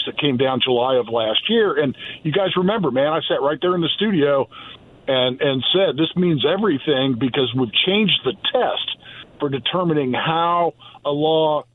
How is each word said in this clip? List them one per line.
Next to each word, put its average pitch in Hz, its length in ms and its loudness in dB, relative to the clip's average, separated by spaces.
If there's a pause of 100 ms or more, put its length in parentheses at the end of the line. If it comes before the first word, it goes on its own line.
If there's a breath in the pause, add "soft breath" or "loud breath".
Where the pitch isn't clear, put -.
that 120 100 -8
came 143 200 0
down 131 220 0
July 127 360 2
of 120 120 2
last 110 420 -2
year. 208 320 2
And 135 140 0 (280 loud breath)
you 156 100 -2
guys 190 240 0
remember, 185 340 2
man, 139 220 2
I 160 160 0
sat 151 120 0
right 139 200 0
there 180 140 0
in 175 60 0
the 160 140 0
studio 147 540 2 (580 loud breath)
and, 127 320 0
and 135 320 0
said, 180 240 2
"This 156 220 -2
means 170 280 2
everything 147 720 0
because 127 380 0
we've 127 160 0
changed 196 540 2
the 123 80 0 (180)
test - 460 -2 (420 loud breath)
for 147 100 -2
determining 143 640 -2
how 170 600 0 (320 loud breath)
a 147 60 0
law 151 520 2 (120)